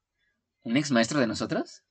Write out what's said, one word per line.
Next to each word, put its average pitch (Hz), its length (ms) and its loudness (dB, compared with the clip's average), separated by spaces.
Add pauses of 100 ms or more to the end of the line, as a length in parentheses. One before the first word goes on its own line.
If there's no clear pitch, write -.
(640)
¿Un 117 140 -2
ex 143 140 0
maestro 123 300 2
de 120 60 2
nosotros? 110 640 -6